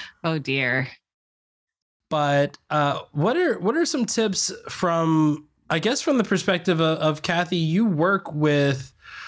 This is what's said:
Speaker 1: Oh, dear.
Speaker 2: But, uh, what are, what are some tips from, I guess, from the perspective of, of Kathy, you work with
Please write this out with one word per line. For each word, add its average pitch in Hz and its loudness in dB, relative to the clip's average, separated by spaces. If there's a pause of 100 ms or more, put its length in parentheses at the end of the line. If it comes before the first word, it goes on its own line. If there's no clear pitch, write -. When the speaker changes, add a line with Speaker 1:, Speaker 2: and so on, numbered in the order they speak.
(240)
Speaker 1:
Oh, 160 -2
dear. 131 -2 (1200)
Speaker 2:
But, 143 2 (120)
uh, 147 0 (120)
what 180 0
are, 339 2
what 208 0
are 330 2
some 254 -2
tips - -2 (180)
from, 160 2 (220)
I 165 0
guess, 220 0
from 277 2
the 214 2
perspective 180 0
of, 160 2
of 156 0
Kathy, 175 -2
you 165 2
work 190 0
with 143 0 (340)